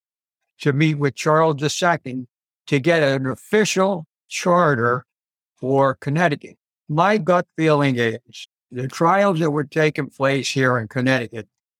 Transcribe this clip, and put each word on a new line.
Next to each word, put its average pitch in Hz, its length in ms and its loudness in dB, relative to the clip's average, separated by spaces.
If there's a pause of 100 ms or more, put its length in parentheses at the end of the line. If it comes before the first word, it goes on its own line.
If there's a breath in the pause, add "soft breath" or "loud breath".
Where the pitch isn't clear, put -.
(600)
to 147 140 0
meet 156 220 2
with 143 200 -4
Charles 160 420 2
the 143 120 -4
Second 131 580 -4 (400)
to 143 120 0
get 160 220 2
an 135 240 0
official 190 800 -2 (220)
charter 139 800 0 (500)
for 135 400 0
Connecticut. 151 640 -4 (300)
My 180 300 0
gut 175 300 0 (100)
feeling 143 400 2
is 113 500 -6 (240)
the 127 160 -8
trials 180 520 2
that 160 120 0
were 147 120 -2
taking 156 460 -2
place 135 400 -2
here 127 280 2
in 113 100 -6
Connecticut 123 600 -2 (320)